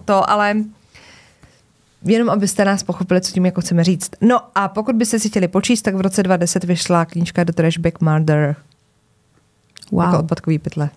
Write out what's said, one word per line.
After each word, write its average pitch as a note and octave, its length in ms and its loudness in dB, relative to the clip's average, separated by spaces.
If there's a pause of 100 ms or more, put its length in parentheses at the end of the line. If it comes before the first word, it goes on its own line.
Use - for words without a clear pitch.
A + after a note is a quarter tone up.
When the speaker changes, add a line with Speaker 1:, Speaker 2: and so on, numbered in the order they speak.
Speaker 1:
to, G3 240 2
ale G#3 260 2 (1500)
jenom A3+ 240 2
abyste G3 360 0
nás G3 180 0
pochopili, F3+ 380 -2
co F#3 100 -8
tím F3+ 140 0
jako F3+ 160 0
chceme E3+ 220 0
říct. F3 280 -2 (100)
No A#3+ 180 4 (160)
a G3 120 0
pokud G#3+ 280 -2
byste A3+ 240 0
si G#3+ 100 -2
chtěli F#3+ 180 0
počíst, G#3+ 340 0
tak F#3+ 140 -2
v F#3+ 60 -2
roce F#3+ 220 0
dva F#3 140 2
deset F3 260 -2
vyšla F3 420 0
knížka E3+ 380 -2
The E3+ 100 0
Trash E3 240 0
Bag E3+ 240 -4
Murder. D#3 540 2 (1400)
Speaker 2:
Wow. E3+ 120 0
Speaker 1:
Jako F3 160 2
odpadkový D#3+ 400 -2
pytle. D3+ 380 -6